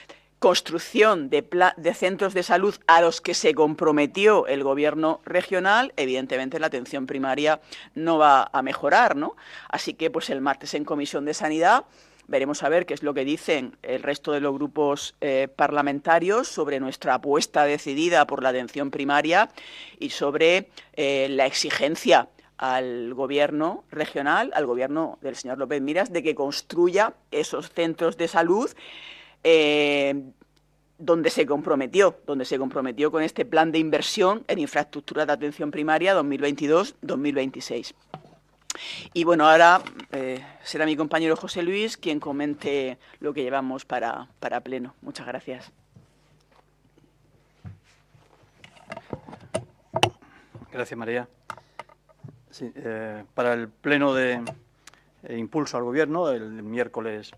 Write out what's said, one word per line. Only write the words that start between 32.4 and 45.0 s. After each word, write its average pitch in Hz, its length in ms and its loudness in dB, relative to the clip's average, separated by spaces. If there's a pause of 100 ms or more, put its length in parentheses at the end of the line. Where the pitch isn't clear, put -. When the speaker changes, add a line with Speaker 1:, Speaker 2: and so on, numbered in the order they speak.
Speaker 1:
se 135 140 -2
comprometió 131 520 -2
con 156 140 0
este 160 200 -4
plan 160 280 2
de 160 60 2
inversión 180 680 0
en 190 120 -2
infraestructura 147 680 -4
de 147 60 0
atención 147 400 -4
primaria 156 420 2
dos 160 100 2
mil 139 160 -2
veintidós, 147 600 0
dos 147 180 -6
mil 143 160 -2
veintiséis. 131 600 -6 (1200)
Y 170 100 0
bueno, 160 240 6
ahora, 170 340 8 (300)
eh, 131 320 -6 (180)
será 156 240 -4
mi 156 80 0
compañero 160 420 0
José 175 260 -8
Luis 202 340 -4
quien 147 240 -6
comente 143 800 -6 (200)
lo 147 140 -6
que 143 100 -6
llevamos 131 420 -4
para, 117 440 -6 (100)
para 123 220 -6
pleno. 123 400 -10